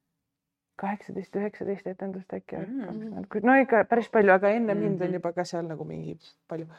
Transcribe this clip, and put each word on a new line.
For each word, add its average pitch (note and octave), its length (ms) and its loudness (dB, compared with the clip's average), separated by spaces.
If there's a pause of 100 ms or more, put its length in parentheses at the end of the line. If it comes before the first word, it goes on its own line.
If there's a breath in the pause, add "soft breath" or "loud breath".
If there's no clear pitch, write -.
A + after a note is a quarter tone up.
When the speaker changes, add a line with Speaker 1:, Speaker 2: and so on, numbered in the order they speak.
(800)
Speaker 1:
kaheksateist, G3 580 -8
üheksateist G3+ 500 -6
etendust F#3+ 460 -10
äkki, F#3+ 240 -10
Speaker 2:
Mhm. B3 300 -6
Speaker 1:
kakskümmend, G#3+ 420 -10
kui, G#3+ 120 -4
no B3 180 6
ikka A#3 260 4
päris A3+ 240 0
palju, G#3+ 240 6
aga F#3+ 160 6
enne G#3+ 260 2
mind G3+ 260 0
on F3+ 80 0
Speaker 2:
Mhm. F3+ 60 -2
Speaker 1:
juba E3+ 180 -4
ka F3+ 120 -4
seal E3+ 220 -6
nagu D#3 180 -8
mingi D#3+ 320 -10 (320)
palju. E3 180 -8 (120 loud breath)